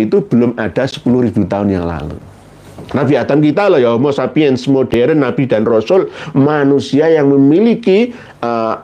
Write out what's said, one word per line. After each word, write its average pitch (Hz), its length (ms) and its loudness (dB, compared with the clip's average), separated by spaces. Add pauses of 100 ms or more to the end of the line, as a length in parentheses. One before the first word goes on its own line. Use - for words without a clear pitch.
itu 110 160 0
belum 120 400 0
ada 110 320 -4
sepuluh 127 320 -2
ribu 104 240 -2
tahun 98 240 -2
yang 90 160 -2
lalu. 80 320 -8 (760)
Nabi 135 240 0
Adam 139 240 0
kita 151 240 2
loh 165 160 4
ya, 117 160 2
Homo 139 160 0
sapiens 135 560 0
modern, 131 560 0
Nabi 123 240 -2
dan 110 160 0
Rasul, 117 400 2 (320)
manusia 143 720 2
yang 143 240 4
memiliki, 196 800 2
eh, 113 680 -6